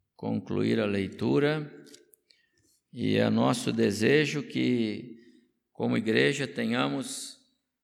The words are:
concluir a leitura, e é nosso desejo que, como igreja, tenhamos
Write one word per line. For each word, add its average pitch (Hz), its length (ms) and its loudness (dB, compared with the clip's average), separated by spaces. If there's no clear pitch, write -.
concluir 110 640 -2
a 107 40 0
leitura, 139 840 0
e 107 240 0
é 110 140 4
nosso 117 420 2
desejo 120 720 2
que, 120 760 -2
como 120 240 -2
igreja, 127 500 2
tenhamos 127 920 -4